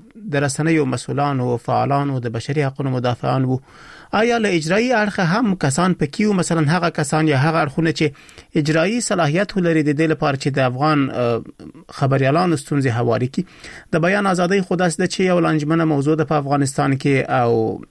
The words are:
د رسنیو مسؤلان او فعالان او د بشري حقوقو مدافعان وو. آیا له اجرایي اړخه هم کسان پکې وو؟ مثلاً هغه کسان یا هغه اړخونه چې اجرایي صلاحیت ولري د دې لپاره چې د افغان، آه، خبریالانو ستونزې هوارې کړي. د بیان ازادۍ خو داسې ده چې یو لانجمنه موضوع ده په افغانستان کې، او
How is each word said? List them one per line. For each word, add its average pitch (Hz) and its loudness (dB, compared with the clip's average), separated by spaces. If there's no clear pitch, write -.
د 208 -8
رسنیو 151 0
مسؤلان 131 -2
او 123 0
فعالان 131 0
او 131 -4
د 120 -6
بشري 139 -4
حقوقو 135 -4
مدافعان 127 0
وو. 131 0
آیا 233 2
له 214 0
اجرایي 196 0
اړخه 208 0
هم 208 2
کسان 175 0
پکې 156 0
وو؟ 208 2
مثلاً 170 0
هغه 175 0
کسان 156 0
یا 143 2
هغه 160 2
اړخونه 160 0
چې 156 0
اجرایي 165 2
صلاحیت 180 0
ولري 165 2
د 143 0
دې 160 2
لپاره 147 0
چې 135 -6
د 139 0
افغان، 135 2
آه، 120 0
خبریالانو 139 0
ستونزې 135 -2
هوارې 120 0
کړي. 175 -2
د 160 2
بیان 202 0
ازادۍ 180 2
خو 180 -2
داسې 170 0
ده 180 0
چې - -6
یو 180 2
لانجمنه 160 2
موضوع 143 2
ده 156 0
په 156 -2
افغانستان 139 0
کې، 135 0
او 117 0